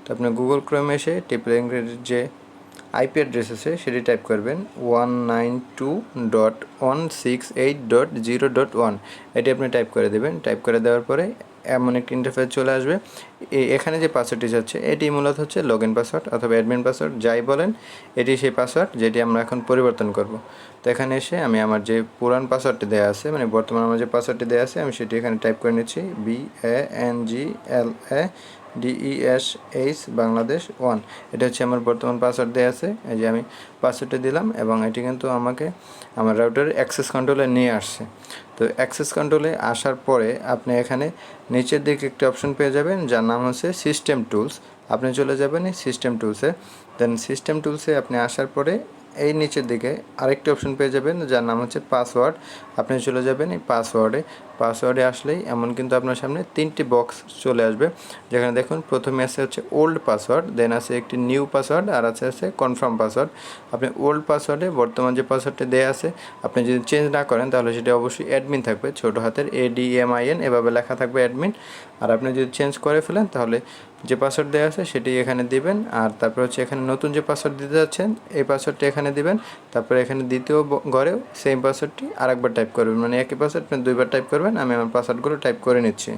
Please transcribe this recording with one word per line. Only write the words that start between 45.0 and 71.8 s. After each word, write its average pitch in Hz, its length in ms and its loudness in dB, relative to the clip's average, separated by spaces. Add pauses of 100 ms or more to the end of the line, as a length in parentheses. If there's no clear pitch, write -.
চলে 135 220 2
যাবেন 147 280 0
এই 180 60 -6 (100)
সিস্টেম 123 260 -2 (100)
টুলসে। 110 280 0 (480)
Then 120 140 2 (160)
সিস্টেম 135 360 -4
টুলসে 151 280 -2 (100)
আপনি 127 140 -6 (120)
আসার 135 280 -4
পরে 147 180 0 (520)
এই 151 60 4 (100)
নিচের 143 300 -2
দিকে 120 200 -2 (320)
আরেকটি 139 300 0
অপশন 139 240 -2
পেয়ে 139 180 2
যাবেন 139 200 0 (160)
যার 120 180 4
নাম 113 140 2
হচ্ছে 117 160 -4 (140)
পাসওয়ার্ড। 123 420 2 (460)
আপনি 131 140 0 (120)
চলে 127 200 0
যাবেন 135 280 0
এই - 140 -6
পাসওয়ার্ডে। 113 520 2 (400)
পাসওয়ার্ডে 127 500 2
আসলেই 143 280 -4 (140)
এমন 120 240 0
কিন্তু 131 220 0
আপনার 127 220 -2
সামনে 143 180 -4 (160)
তিনটি 156 280 -2 (100)
বক্স 120 220 2 (280)
চলে 120 260 2
আসবে, 113 180 2 (440)
যেখানে 120 280 2
দেখুন 151 180 -2 (120)
প্রথমে 131 380 0
আছে 131 160 -6
হচ্ছে - 180 -6 (180)
ওল্ড 160 180 4 (100)
পাসওয়ার্ড, 120 380 2 (120)
then 117 200 4
আছে 120 140 -4 (100)
একটি 120 140 -8 (140)
নিউ 139 140 2 (100)
পাসওয়ার্ড, 147 320 2 (120)
আর 117 140 2
আছে, 113 200 -6
আছে 127 140 -6 (160)
কনফার্ম 127 400 0
পাসওয়ার্ড। 120 280 0 (440)
আপনি 127 140 -2 (180)
ওল্ড 147 240 2
পাসওয়ার্ডে 147 380 0 (140)
বর্তমান 123 360 2
যে 131 140 0
পাসওয়ার্ডটি 131 420 -2
দেয়া 131 200 4
আছে 147 140 -4 (380)
আপনি - 220 0
যদি 123 220 2
চেঞ্জ 147 160 4 (120)
না 143 120 2
করেন 123 240 2
তাহলে 120 240 4
সেটি 120 120 -2 (100)
অবশ্যই 120 320 -4
অ্যাডমিন 135 360 0
থাকবে, 113 200 -2 (120)
ছোটো 113 260 0
হাতের 143 220 0 (160)
এডিএমআইএন 123 720 2 (100)
এভাবে 120 300 4
লেখা 120 240 -2
থাকবে 127 220 0
অ্যাডমিন। 127 280 0 (500)